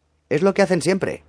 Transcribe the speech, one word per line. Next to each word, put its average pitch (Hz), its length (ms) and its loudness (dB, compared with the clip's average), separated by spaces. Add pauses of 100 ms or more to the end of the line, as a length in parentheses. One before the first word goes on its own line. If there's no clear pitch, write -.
(300)
"Es 147 140 0
lo 196 100 2
que 202 80 0
hacen 175 220 0
siempre. 170 460 -2